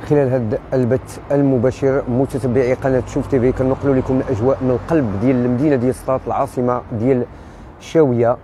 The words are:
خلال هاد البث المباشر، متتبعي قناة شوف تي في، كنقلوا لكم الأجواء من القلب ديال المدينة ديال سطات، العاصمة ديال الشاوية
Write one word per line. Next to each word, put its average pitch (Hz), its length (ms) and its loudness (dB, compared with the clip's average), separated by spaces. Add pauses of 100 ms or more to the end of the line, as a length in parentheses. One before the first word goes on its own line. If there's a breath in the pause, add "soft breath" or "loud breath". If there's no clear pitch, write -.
خلال 143 200 4
هاد 117 300 -2 (140)
البث 127 460 -2 (120)
المباشر، 135 760 2
متتبعي 127 640 0
قناة 127 340 0
شوف 135 200 -4
تي 135 120 2
في، 127 120 4
كنقلوا 131 440 0
لكم 131 240 0
الأجواء 127 420 0
من 127 80 0
القلب 123 520 0
ديال 131 140 2
المدينة 123 400 2
ديال 123 200 0
سطات، 131 320 -4
العاصمة 123 540 -2 (180)
ديال 123 240 2 (560 loud breath)
الشاوية 123 640 2